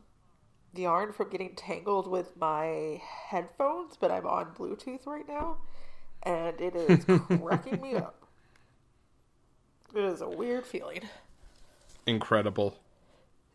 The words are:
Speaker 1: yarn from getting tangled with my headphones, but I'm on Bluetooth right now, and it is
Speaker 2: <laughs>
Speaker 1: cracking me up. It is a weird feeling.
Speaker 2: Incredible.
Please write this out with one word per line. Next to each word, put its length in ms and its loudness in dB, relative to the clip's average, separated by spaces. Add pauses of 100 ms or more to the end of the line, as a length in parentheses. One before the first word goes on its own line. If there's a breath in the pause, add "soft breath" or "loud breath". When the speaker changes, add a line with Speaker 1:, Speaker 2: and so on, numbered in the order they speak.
(760)
Speaker 1:
yarn 360 2
from 200 -2
getting 240 -6
tangled 520 0
with 300 -2
my 640 0
headphones, 920 -2
but 140 2
I'm 160 -2
on 260 -2
Bluetooth 540 -8
right 200 -10
now, 300 -2 (640)
and 400 -2
it 140 -2
is 300 8
Speaker 2:
<laughs> 360 6
Speaker 1:
cracking 400 0
me 140 -4
up. 320 -6 (1700)
It 80 2
is 180 0
a 80 -4
weird 380 -2
feeling. 340 -8 (1040 soft breath)
Speaker 2:
Incredible. 720 2 (760)